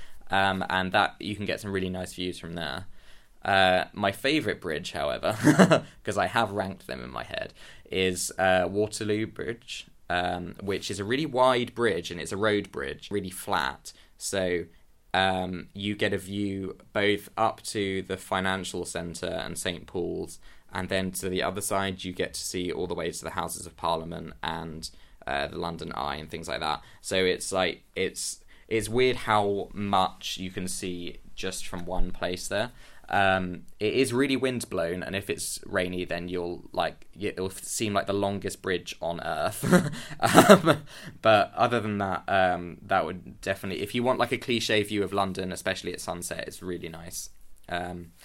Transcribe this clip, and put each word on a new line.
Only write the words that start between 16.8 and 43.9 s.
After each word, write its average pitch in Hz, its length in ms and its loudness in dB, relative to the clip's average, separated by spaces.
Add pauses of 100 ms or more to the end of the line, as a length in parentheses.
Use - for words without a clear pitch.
both 101 440 2
up - 280 2
to 95 380 -2
the 92 140 -4
financial 95 680 -2
centre 85 420 -6
and 87 300 -4
Saint - 300 -6
Paul's, 85 520 -4 (320)
and 92 200 -4
then 95 220 0
to 95 180 -4
the 92 120 0
other 92 200 -2
side 98 420 -2
you 92 80 -4
get - 220 -4
to - 60 -6
see 90 300 -4
all 87 160 -4
the 87 80 -6
way 85 160 -2
to - 140 -10
the 80 60 -6
Houses 85 340 -6
of 85 120 -16
Parliament 82 680 -4
and, 80 480 -6 (360)
uh, 69 200 0
the 80 100 -12
London 82 380 -6
Eye 71 220 -4
and 78 120 -10
things 82 200 -8
like 64 120 -4
that. 78 220 -2 (180)
So 92 240 2
it's - 280 2
like, 92 320 0 (120)
it's, - 440 -4 (260)
it's 107 220 0
weird 127 280 4
how 101 560 2
much 98 640 0
you 92 140 -6
can 92 180 -4
see 87 500 -6 (160)
just - 320 -4
from 87 200 -4
one 90 240 4
place 90 380 -2
there. 110 240 -2 (380)
Um, 95 520 4 (180)
it 104 140 2
is 117 180 4
really 135 240 2
windblown, 98 680 -2
and 92 140 -4
if 98 140 -4
it's - 340 -4
rainy, 90 400 -2
then 85 240 -4
you'll, 87 440 -4
like, 85 340 -2 (120)
y-, 98 100 -2
it'll 92 180 -2
f-, - 180 -8
seem 104 300 -2
like 101 120 2
the 101 60 0
longest 98 480 -2
bridge 92 400 -2
on 85 220 -4
earth. 82 420 -2
<laughs> - 560 2
Um, - 600 8 (400)
but 104 320 8
other 120 260 4
than 104 180 -2
that, 95 300 0
um, 90 540 2
that 90 240 2
would 92 340 -8
definitely, 95 420 -2
if 101 120 -4